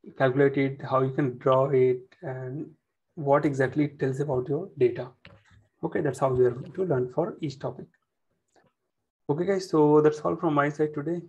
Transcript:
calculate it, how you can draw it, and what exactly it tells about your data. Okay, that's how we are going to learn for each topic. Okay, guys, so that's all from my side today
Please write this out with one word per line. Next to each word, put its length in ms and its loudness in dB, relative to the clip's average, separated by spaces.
calculate 400 2
it, 260 0
how 180 2
you 100 0
can 280 -2
draw 300 4
it, 320 4
and 480 -10
what 300 2
exactly 400 0
it 140 -10
tells 200 -2
about 280 -2
your 300 -4
data. 320 0
Okay, 180 -4
that's 180 -4
how 100 2
we 160 4
are 60 2
going 220 -12
to 120 -4
learn 260 -2
for 300 -4
each 160 -8
topic. 300 -10
Okay, 180 -2
guys, 240 -2
so 320 6
that's 180 2
all 160 -2
from 180 -2
my 160 2
side 240 -2
today 360 -6